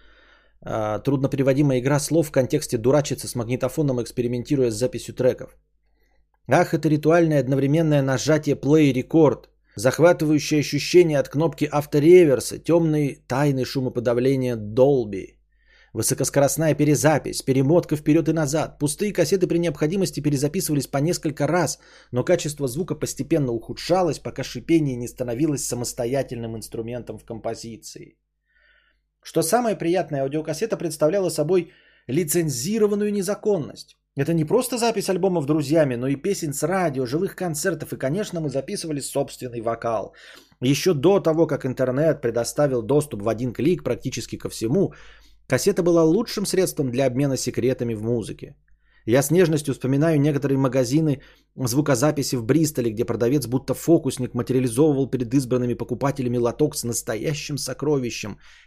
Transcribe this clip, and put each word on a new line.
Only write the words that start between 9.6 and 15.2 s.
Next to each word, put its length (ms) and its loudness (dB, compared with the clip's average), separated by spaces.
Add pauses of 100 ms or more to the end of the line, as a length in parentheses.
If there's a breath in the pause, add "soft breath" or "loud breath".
захватывающее 880 2
ощущение 580 4
от 100 -2
кнопки 420 -2
автореверса, 840 4
тёмные 720 0
тайны 380 0
шумоподавления 920 0
Dolby, 800 2 (560 soft breath)